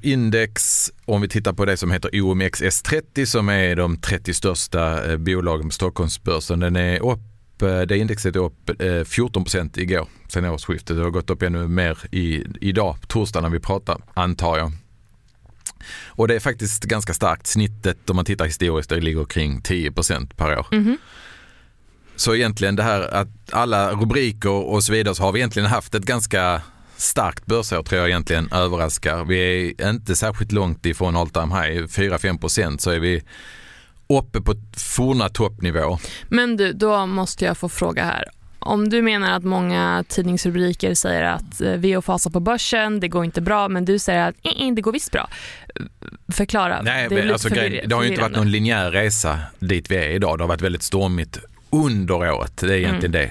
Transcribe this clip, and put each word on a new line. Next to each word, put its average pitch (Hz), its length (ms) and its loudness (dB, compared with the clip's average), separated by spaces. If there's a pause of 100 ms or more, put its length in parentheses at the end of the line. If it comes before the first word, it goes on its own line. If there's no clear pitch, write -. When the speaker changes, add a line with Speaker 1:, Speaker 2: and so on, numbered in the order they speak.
Speaker 1:
index, 113 880 2 (140)
om 101 160 2
vi 101 60 0
tittar 104 260 0
på 98 120 0
det 95 120 2
som 90 140 0
heter 92 300 0
O 95 100 4
M 92 100 2
X 92 200 -2
S 87 200 2
trettio, 147 440 -2
som 107 240 2
är 92 260 4
de 85 220 2
trettio 87 360 -2
största, 82 760 0
eh, 80 60 0
bolagen 82 520 0
på - 40 -8
Stockholmsbörsen, 87 840 -2
den 87 160 2
är 90 240 2 (120)
upp, - 500 -8
eh, 92 200 2
det 92 160 2
indexet 104 380 0
är 92 40 2
upp, - 420 -4
eh, 87 220 0
fjorton 117 400 0
procent 85 340 -4
igår, 90 300 0 (200)
sen 90 180 -2
årsskiftet. 82 520 -4
Det 82 60 0
har 85 60 0
gått 85 200 -2
upp 92 120 -2
ännu 87 260 0
mer 87 300 0 (140)
i, 82 320 0 (180)
idag, 98 360 0 (100)
torsdag, 101 340 0
när 82 80 0
vi 85 100 0
pratar, 98 420 -4 (120)
antar 85 440 0
jag. 80 140 -2 (1400)
Och 113 200 0
det 117 80 4
är 107 40 0
faktiskt 120 440 -2
ganska 104 300 -2
starkt. 85 340 0
Snittet, 104 600 0
om 90 60 2
man 90 100 2
tittar 92 200 0
historiskt, 78 440 0
det 85 100 0
ligger 80 260 0
kring 73 360 -2
tio 82 300 -2
procent 71 460 -2
per 78 220 0
år. - 120 -6
Speaker 2:
Mhm. 214 260 2 (1160)
Speaker 1:
Så 113 200 2
egentligen 107 400 0
det 104 80 2
här 104 180 2 (120)
att 101 140 0 (240)
alla 104 400 2
rubriker 107 580 0
och 98 340 2
så 104 100 2
vidare, 104 220 2
så 98 80 -2
har 95 80 4
vi 110 80 2
egentligen 107 300 2
haft 110 260 0
ett 101 100 -2
ganska 92 560 2 (360)
starkt - 480 -2
börsår, 107 380 0
tror 92 180 0
jag 87 80 2
egentligen 82 420 0
överraskar. 85 760 0
Vi 90 520 0
är 101 120 0
inte 107 260 -2
särskilt 107 360 -2
långt 92 340 0
ifrån 85 300 0
all 85 140 0
time 85 320 0
high. 80 260 -2
Fyra, 98 300 0
fem 90 200 0
procent 85 440 0
så 92 100 0
är 82 80 2
vi 85 240 2 (840)
uppe 131 340 2
på 104 140 2 (220)
forna 127 520 2
toppnivå. 90 680 0 (300)
Speaker 2:
Men 240 280 2
du, 190 160 2
då 208 320 2
måste 185 400 -2
jag 170 120 0
få 175 120 -6
fråga 170 340 -2
här. - 220 -2 (340)
Om 208 300 2
du 233 120 4
menar 208 360 2
att 175 60 -6
många 180 640 0
tidningsrubriker 180 840 0
säger - 300 0
att, - 380 -2
eh, 190 120 0
vi 185 200 2
är 185 40 2
och 180 80 -4
fasar 180 260 -2
på 175 80 0
börsen, 214 600 0
det 185 80 -2
går 170 180 0
inte 170 160 -4
bra, 202 280 2
men 180 160 -2
du 196 140 4
säger 175 300 2
att, 170 140 -8
eh, 294 240 -2
eh, 247 60 2
det 220 80 -2
går 220 100 0
visst 294 200 -4
bra. - 180 -2 (1040)
Förklara. 190 480 0
Speaker 1:
Nej, 123 280 0
Speaker 2:
Det 196 60 0
är - 20 2
Speaker 1:
men - 40 2
Speaker 2:
lite 104 120 2
Speaker 1:
alltså, - 160 -2
grejen, 104 220 2
Speaker 2:
förvirr-, - 160 -6
Speaker 1:
det 117 80 2
har 120 80 2
ju 120 60 2
inte - 120 -2
varit 113 80 2
Speaker 2:
förvirrande. 107 100 -2
Speaker 1:
någon 107 120 4
linjär 107 400 2
resa 92 480 2 (200)
dit 92 320 0
vi 95 40 2
är 78 140 2
idag. 82 280 0
Det 85 60 -2
har 85 60 0
varit 82 120 0
väldigt 90 220 -2
stormigt 92 540 0 (320)
under 110 460 2
året. 82 420 -2
Det 95 160 2
är 95 40 4
egentligen 87 380 2
Speaker 2:
Mm. 76 160 2